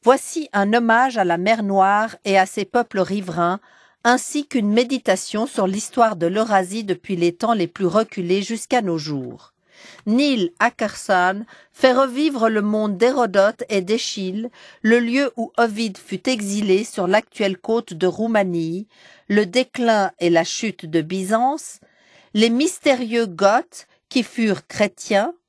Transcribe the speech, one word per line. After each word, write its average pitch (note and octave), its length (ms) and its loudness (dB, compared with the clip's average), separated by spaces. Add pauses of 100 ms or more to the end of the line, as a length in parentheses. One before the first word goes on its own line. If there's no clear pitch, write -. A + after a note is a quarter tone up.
Voici C#4 480 0
un G3+ 220 0
hommage A#3 420 2
à G3+ 80 0
la E3+ 140 0
mer G#3+ 240 0
Noire G3+ 540 2 (100)
et G3 120 2
à F#3 60 4
ses G3 220 -6
peuples A#3 340 -2
riverains, F3+ 580 -2 (460)
ainsi C4+ 420 0
qu'une G#3 240 0
méditation A3+ 760 0
sur G#3 200 -2
l'histoire G#3+ 500 0
de E3 100 -2
l'Eurasie G#3 580 0
depuis F#3 320 -4
les E3+ 180 0
temps A3+ 200 0
les F#3 120 0
plus F#3 200 -4
reculés F#3+ 560 0
jusqu'à A3+ 400 -2
nos E3+ 160 -2
jours. C#3+ 560 -10 (500)
Neil A#3 540 0
Ackerson G3+ 880 0 (260)
fait B3+ 220 4
revivre C4 560 0
le G#3+ 100 0
monde G#3 380 -2
d'Hérodote A3 720 2
et G3+ 100 0
d'Échille, G#3 720 -4 (320)
le A3+ 160 6
lieu A#3+ 400 0
où A3+ 180 -8
Ovide A3 400 -2
fut - 320 -6
exilé G#3 560 0
sur G3 220 -4
l'actuelle G3 500 0
côte A3+ 380 -4
de E3 120 -2
Roumanie, F#3 840 -2 (400)
le G3+ 180 2
déclin A3+ 720 0
et F3 100 0
la E3 160 4
chute - 400 -6
de D#3+ 160 -2
Byzance, G3+ 800 -4 (540)
les A3 160 4
mystérieux A#3+ 760 0
Goths G3 600 0 (240)
qui B3+ 120 2
furent G#3+ 440 -2
chrétiens G#3+ 680 0 (160)